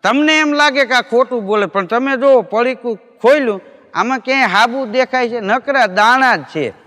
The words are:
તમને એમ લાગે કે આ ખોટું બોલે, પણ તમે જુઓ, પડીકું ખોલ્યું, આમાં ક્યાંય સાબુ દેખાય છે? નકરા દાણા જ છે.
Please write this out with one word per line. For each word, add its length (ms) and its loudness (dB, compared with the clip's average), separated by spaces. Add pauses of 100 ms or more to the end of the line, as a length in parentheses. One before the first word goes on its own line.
તમને 360 2
એમ 140 0
લાગે 320 0
કે 80 -4
આ 80 2
ખોટું 440 -2
બોલે, 200 0
પણ 200 -4
તમે 320 -2
જુઓ, 240 4
પડીકું 540 -4
ખોલ્યું, 680 0 (320)
આમાં 260 -2
ક્યાંય 280 0
સાબુ 380 0
દેખાય 440 -2
છે? 100 -6
નકરા 460 0
દાણા 500 2
જ 80 -8
છે. 260 -6 (180)